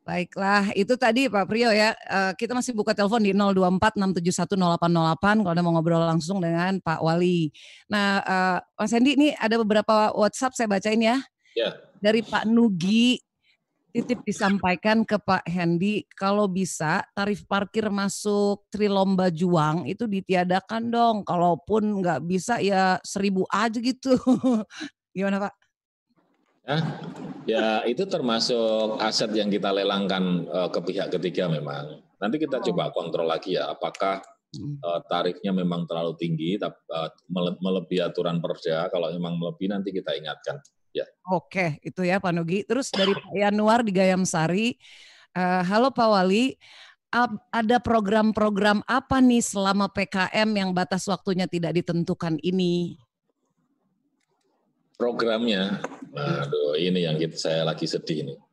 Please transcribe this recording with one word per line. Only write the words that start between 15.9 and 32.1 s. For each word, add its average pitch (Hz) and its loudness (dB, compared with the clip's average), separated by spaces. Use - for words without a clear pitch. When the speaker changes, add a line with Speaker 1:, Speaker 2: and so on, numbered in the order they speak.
Speaker 1:
kalau 202 0
bisa 175 -2
tarif 202 -4
parkir 202 -2
masuk 202 -2
Trilomba 190 2
Juang 160 2
itu 202 -4
ditiadakan 190 0
dong. 233 2
Kalaupun 190 0
nggak 160 -2
bisa 185 -2
ya 190 2
seribu 196 -2
aja 220 -2
gitu. 254 0
<laughs> 240 2
Gimana, 196 -2
Pak? - -8
Speaker 2:
Hah? 147 -2
Ya, 110 0
itu 127 -2
termasuk 113 0
aset 110 -2
yang 104 0
kita 98 0
lelangkan, 95 0
eh, 87 -2
ke 101 -6
pihak 90 -4
ketiga 90 -2
memang. 73 -8